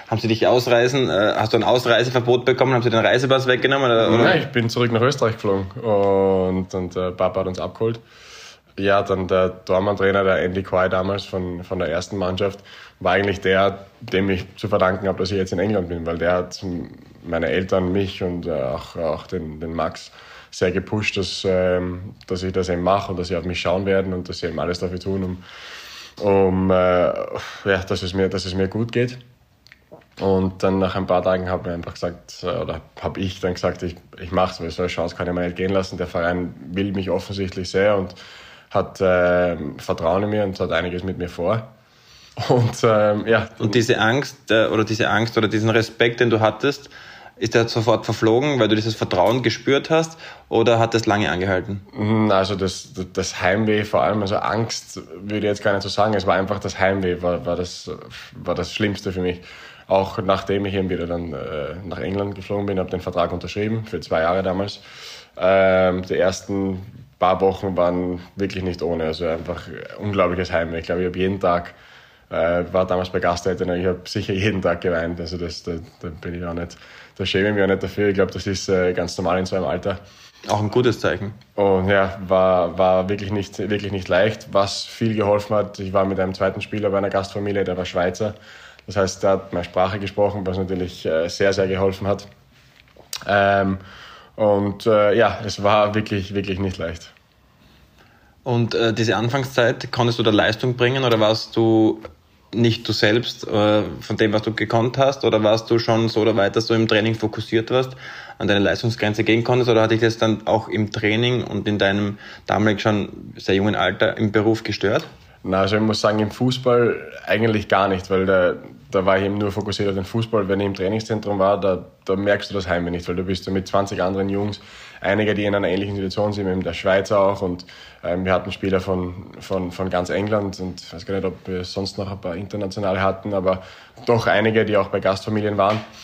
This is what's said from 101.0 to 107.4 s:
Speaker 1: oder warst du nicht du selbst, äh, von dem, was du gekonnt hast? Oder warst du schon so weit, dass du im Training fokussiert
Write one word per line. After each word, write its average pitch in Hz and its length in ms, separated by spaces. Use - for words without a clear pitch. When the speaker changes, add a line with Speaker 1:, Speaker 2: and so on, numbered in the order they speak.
Speaker 1:
oder 113 160
warst 107 380
du 113 440
nicht 113 340
du 110 40
selbst, 113 540
äh, 104 360
von 110 160
dem, 107 160
was 107 80
du 107 140
gekonnt 117 420
hast? 135 300
Oder 107 160
warst 110 280
du 117 80
schon 113 300
so 110 160
weit, 98 220
dass 113 100
du 117 60
im 113 160
Training 110 260
fokussiert 110 560